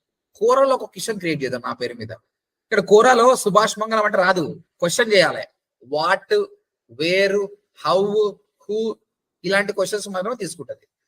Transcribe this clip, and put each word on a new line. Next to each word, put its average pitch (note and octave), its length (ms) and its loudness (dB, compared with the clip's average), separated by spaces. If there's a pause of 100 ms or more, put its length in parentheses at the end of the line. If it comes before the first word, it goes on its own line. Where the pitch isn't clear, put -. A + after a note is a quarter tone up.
(340)
కోరాలో C4 400 2
ఒక - 100 -4
క్వశ్చన్ G#3+ 340 -10
క్రియేట్ D#3+ 240 -4
చేద్దాం B2 220 -6
నా A#2+ 80 -6
పేరు A#2+ 220 -10
మీద. A2 160 -14
ఇక్కడ - 680 -6
కోరాలో A#3 560 6
సుభాష్ G#3 420 0
మంగళం A3 260 -2
అంటే G#3 140 0
రాదు, F3+ 440 0 (160)
క్వశ్చన్ G#3+ 340 0
చేయాలి. C#3+ 340 2 (400)
What, F#3 600 -2 (540)
where, F#3+ 420 0 (460)
how, F#3+ 180 2 (640)
who, G#3+ 260 -6 (480)
ఇలాంటి G3 280 -2
క్వశ్చన్స్ G3 360 -4
మాత్రమే G3 260 -8
తీసుకుంటది. E3+ 520 -14 (220)